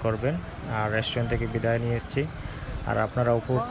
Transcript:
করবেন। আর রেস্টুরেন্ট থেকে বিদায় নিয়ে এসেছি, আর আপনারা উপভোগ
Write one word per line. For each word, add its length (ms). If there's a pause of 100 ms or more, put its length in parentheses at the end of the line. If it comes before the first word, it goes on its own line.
করবেন। 320 (420)
আর 140
রেস্টুরেন্ট 380
থেকে 180
বিদায় 320
নিয়ে 160
এসেছি, 260 (680)
আর 100
আপনারা 360
উপভোগ 380